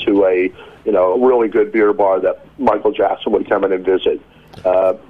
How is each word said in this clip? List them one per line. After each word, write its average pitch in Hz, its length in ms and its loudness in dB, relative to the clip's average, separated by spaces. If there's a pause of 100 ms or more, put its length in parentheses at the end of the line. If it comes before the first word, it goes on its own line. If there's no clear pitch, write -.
to 98 200 2
a, 92 280 0 (320)
you 110 60 -4
know, 92 220 2
a 127 160 0
really 117 180 2
good 107 240 0
beer 104 220 2
bar 98 260 0
that 92 260 -4 (140)
Michael 107 320 0
Jackson 101 420 -2
would 95 160 -2
come 101 140 0
in 95 100 0
and 92 120 -4
visit. 92 360 -2 (440)
Uh, 92 300 0 (160)